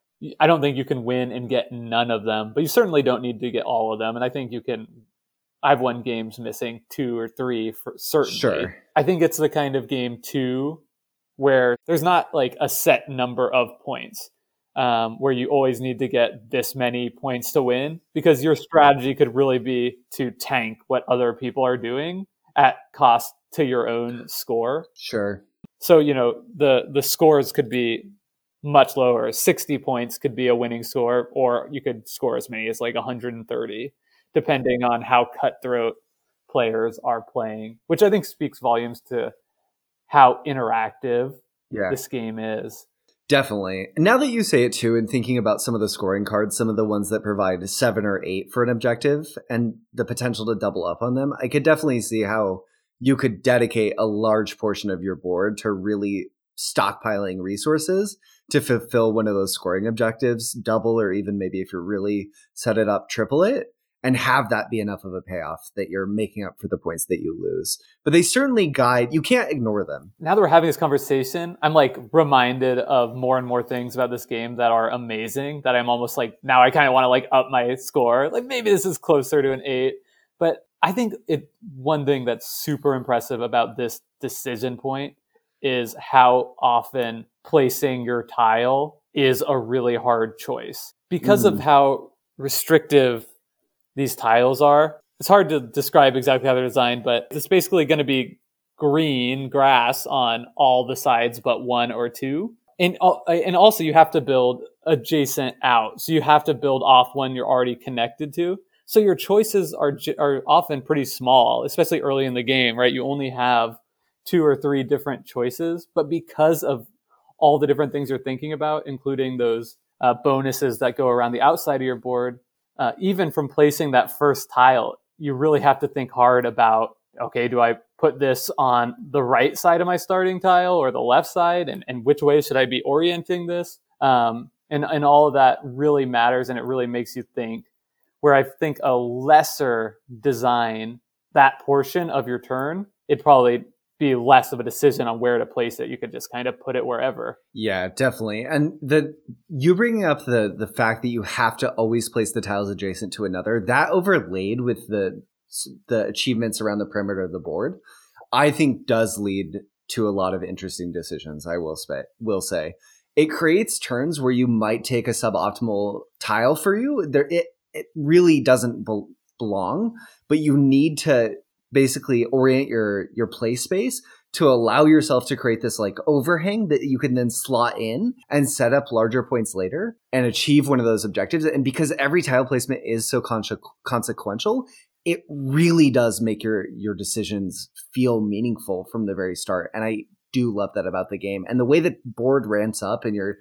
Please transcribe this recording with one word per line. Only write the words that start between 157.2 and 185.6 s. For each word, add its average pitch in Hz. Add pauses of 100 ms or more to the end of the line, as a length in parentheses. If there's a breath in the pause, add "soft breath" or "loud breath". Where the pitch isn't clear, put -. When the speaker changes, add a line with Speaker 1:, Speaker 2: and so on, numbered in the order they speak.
Speaker 2:
of 87
the 90
board, 95 (540 soft breath)
I 143
think 143
does 113
lead 98 (300)
to 107
a -
lot 95
of 90
interesting 90
decisions, 78
I 85
will 78
spe-, - (100)
will 104
say. 85 (420 soft breath)
It 156
creates 165
turns 143
where 127
you 123
might 110
take 123
a 120
suboptimal 101 (180)
tile 117
for 202
you. 247
There, 143
it, 170 (280)
it - (100)
really 160
doesn't 120
bel-, 104 (320)
belong, 113 (300 loud breath)
but 151
you 147
need 143
to 117 (360)
basically 131
orient 131
your, 104
your 113
play 120
space 196 (300 soft breath)
to 160
allow 123
yourself 151
to 139
create 117
this, 113
like, 98 (100)
overhang 165
that 147
you 131
can 127
then 123
slot 120
in 123 (160 soft breath)
and 143
set 123
up 139
larger 113
points 117
later 135 (160)
and 127
achieve 139
one 135
of 117
those 110
objectives. 104
And 139
because 139
every 143
tile 131
placement 127
is 113
so 127
conse-, 110 (260)
consequential, 123 (360 soft breath)
it 170
really 151